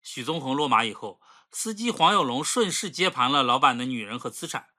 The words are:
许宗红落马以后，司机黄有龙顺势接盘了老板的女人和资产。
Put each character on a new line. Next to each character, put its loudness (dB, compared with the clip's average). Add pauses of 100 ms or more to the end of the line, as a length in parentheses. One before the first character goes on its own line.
许 -12
宗 -4
红 -2
落 0
马 4
以 -4
后， -12 (320)
司 -6
机 -4
黄 4
有 4
龙 -2
顺 0
势 -4
接 0
盘 0
了 4
老 4
板 4
的 -4
女 -6
人 -10
和 -8
资 -10
产。 -8 (120)